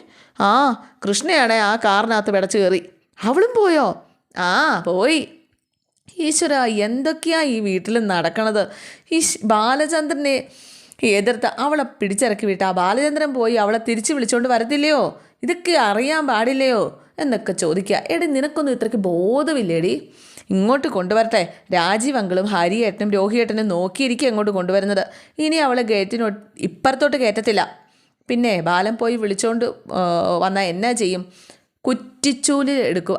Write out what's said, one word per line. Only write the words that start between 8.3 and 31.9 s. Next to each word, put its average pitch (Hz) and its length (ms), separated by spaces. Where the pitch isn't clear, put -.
ഈ 330 80
ശ്-, - 240
ബാലചന്ദ്രനെ 277 1040
എതിർത്ത് 220 560
അവളെ 294 240
പിടിച്ചിറക്കി 208 600
വിട്ട് 190 180
ആ 190 80
ബാലചന്ദ്രൻ 269 640
പോയി 233 220
അവളെ 214 320
തിരിച്ച് 226 260
വിളിച്ചോണ്ട് 247 360
വരത്തില്ലയോ? 254 720
ഇതൊക്കെ 349 280
അറിയാൻ 277 560
പാടില്ലയോ 247 760
എന്നൊക്കെ 226 340
ചോദിക്കുക. 185 580
"എടി, 339 140
നിനക്കൊന്നും 294 480
ഇത്രയ്ക്ക് 226 240
ബോധമില്ലേടി? 196 1160
ഇങ്ങോട്ട് 226 380
കൊണ്ടുവരട്ടെ." 214 640
രാജീവ് 214 440
അങ്കിളും 190 280
ഹരിയേട്ടനും 208 680
രോഹിയേട്ടനും 214 560
നോക്കിയിരിക്കും 220 600
അങ്ങോട്ട് 214 240
കൊണ്ടുവരുന്നത്. 196 560
ഇനി 311 180
അവളെ 262 260
ഗേറ്റിനോ, 214 500
ഇപ്പുറത്തോട്ട് 269 580
കയറ്റത്തില്ല. 214 600
പിന്നെ 240 340
ബാലൻ 180 360
പോയി 240 180
വിളിച്ചോണ്ട്, 226 500
ആ, 175 720
വന്നാ 190 220
എന്നാ 190 300
ചെയ്യും? 185 420
കുറ്റിച്ചൂല് 277 880